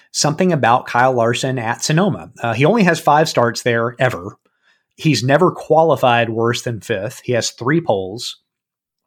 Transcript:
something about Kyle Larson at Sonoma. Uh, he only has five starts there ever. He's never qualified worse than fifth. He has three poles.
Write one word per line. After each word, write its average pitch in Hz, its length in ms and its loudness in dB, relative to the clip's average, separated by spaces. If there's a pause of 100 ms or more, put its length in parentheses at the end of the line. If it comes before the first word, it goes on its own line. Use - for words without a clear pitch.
(100)
something 170 420 0
about 123 340 2
Kyle 127 280 2
Larson 120 440 0
at 113 240 -6
Sonoma. 151 480 0 (120)
Uh, 117 100 -2
he 123 140 0
only 214 160 4
has 170 180 2
five 156 300 2
starts 117 320 0
there 117 360 -2
ever. 120 380 -4 (600)
He's 123 280 0
never 151 260 4
qualified 131 760 2
worse 117 340 -2
than 113 200 -8
fifth. 104 420 -8
He 123 80 -2
has 113 200 -2
three 147 280 0
poles. 101 560 -4 (720)